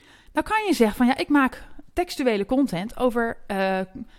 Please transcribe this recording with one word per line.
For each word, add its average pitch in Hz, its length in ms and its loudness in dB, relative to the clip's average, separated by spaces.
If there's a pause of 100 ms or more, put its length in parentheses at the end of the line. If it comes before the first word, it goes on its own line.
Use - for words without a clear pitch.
(320)
dan 302 100 -2
kan 427 240 -2
je 359 60 2
zeggen 220 240 2
van, 247 100 4
"Ja, 254 100 4
ik - 120 -4
maak 277 360 2 (280)
textuele 247 540 0
content 233 520 0
over, 233 380 0 (100)
eh, 190 340 0 (380)